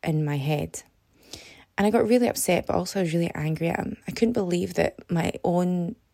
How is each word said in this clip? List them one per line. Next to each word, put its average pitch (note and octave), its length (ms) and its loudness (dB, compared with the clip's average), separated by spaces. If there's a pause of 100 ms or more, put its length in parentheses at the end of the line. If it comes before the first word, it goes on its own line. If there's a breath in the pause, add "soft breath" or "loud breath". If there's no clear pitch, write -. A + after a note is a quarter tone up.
in D#3 220 0
my D3 120 0
head. D3 440 -2 (960 loud breath)
And G3+ 100 4
I G#3+ 40 4
got A3+ 160 4
really A#3+ 200 4
upset, - 400 0
but - 80 0
also F3+ 240 -2
I F3+ 40 0
was D#3+ 100 -2
really E3+ 200 0
angry D#3+ 360 -2
at - 100 -2
him. - 180 -6 (100)
I - 40 -10
couldn't A#3 220 2
believe F3+ 420 -2
that - 340 -2
my E3 240 0 (100)
own F3+ 520 0 (180)